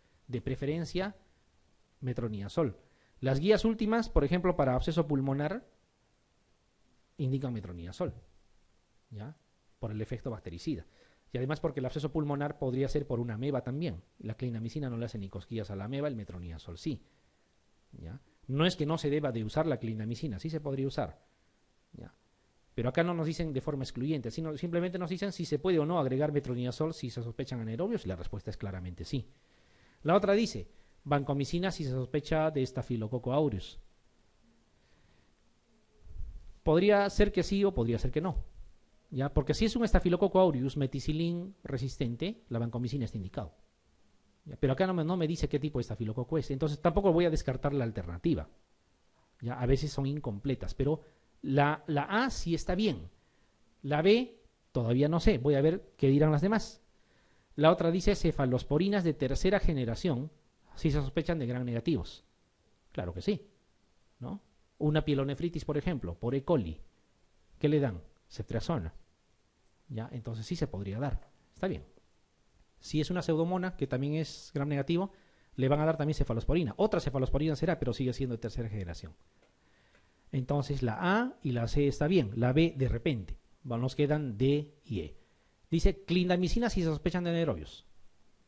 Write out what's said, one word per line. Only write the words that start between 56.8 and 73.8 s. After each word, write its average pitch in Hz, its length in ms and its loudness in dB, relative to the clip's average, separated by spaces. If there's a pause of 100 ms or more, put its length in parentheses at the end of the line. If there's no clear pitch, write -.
La 156 180 8
otra 170 180 2
dice 185 240 4
cefalosporinas 156 920 2
de 160 100 2
tercera 147 440 2
generación, 135 720 0 (460)
si - 140 2
se 147 100 2
sospechan 160 380 -2
de 131 80 -2
gram 123 180 -2
negativos. 120 600 -2 (680)
Claro 87 200 -6
que 90 100 -8
sí, - 280 -2 (680)
¿no? 131 220 -8 (360)
Una 151 260 2
pielonefritis, 143 600 0
por 147 120 -4
ejemplo, 135 420 -4
por 123 180 -2
E. 139 80 -2
coli, 95 360 0 (800)
¿qué 147 100 2
le 147 120 4
dan? 107 200 0 (280)
Ceftriaxona. 107 640 -4 (920)
¿Ya? 117 240 -8
Entonces 113 340 -8
sí - 80 -6
se 156 140 -2
podría 98 320 -6
dar. - 300 -4 (220)
Está - 140 -4
bien. 67 180 -6 (920)
Si - 220 -2
es 147 100 0
una 180 120 0
pseudomona, 175 540 0
que 135 120 -2